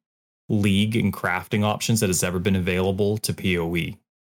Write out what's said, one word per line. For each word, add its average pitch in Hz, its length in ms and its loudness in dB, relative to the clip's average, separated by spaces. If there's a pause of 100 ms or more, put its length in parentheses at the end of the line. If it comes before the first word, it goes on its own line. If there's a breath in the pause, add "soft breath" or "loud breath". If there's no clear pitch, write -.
(480)
league 104 480 2
in 98 160 2
crafting 92 500 -2
options 107 380 0
that 107 80 2
has 90 160 0
ever 90 140 -2
been 95 180 2
available 95 640 0
to - 160 -4
P 180 240 0
O 85 180 -2
E. 82 220 -4 (300)